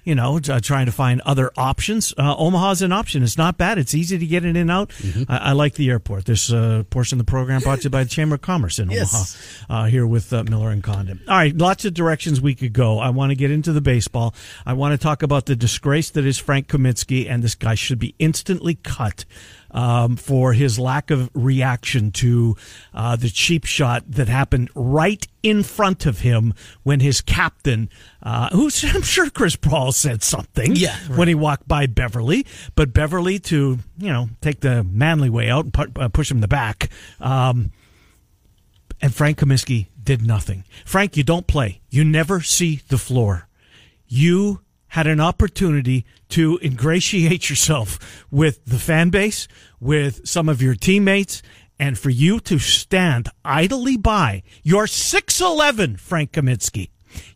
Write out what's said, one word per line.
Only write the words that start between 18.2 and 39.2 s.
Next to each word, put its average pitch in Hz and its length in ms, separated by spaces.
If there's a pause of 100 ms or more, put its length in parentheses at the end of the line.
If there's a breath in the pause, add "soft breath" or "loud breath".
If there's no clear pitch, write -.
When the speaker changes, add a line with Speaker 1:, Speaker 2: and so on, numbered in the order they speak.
Speaker 1:
cut, - 500 (460 loud breath)
um, 120 460
for 127 380
his 123 260
lack 131 320
of 127 240
reaction 127 760
to, 117 460 (340 loud breath)
uh, 117 240
the 117 140
cheap - 360
shot 120 440
that 117 180
happened 127 460
right 151 540 (160)
in 214 180
front 190 460
of 123 140
him 117 340 (260 loud breath)
when 139 200
his 139 200
captain, 131 640 (360 loud breath)
uh, 117 260
who 285 280
<laughs> - 60 (120)
I'm 381 80
sure 349 260
Chris 202 260
Paul 139 360
said 117 320
something 120 520
Speaker 2:
Yeah, 180 220 (100)
right. 131 120
Speaker 1:
when 175 80
he 170 80
walked 147 320
by 147 180
Beverly, 123 640 (280 loud breath)
but 147 180
Beverly 175 460
to, 139 380 (220)
you 202 120
know, 120 180 (120)
take 151 200
the 123 220
manly 131 460
way 113 220
out 127 140
and - 80
pu-, - 280
uh, 123 80
push 143 220
him 135 60
in 110 40
the 104 60
back. 110 420 (300 loud breath)
Um, 127 520 (1300 soft breath)
and 135 120
Frank 151 240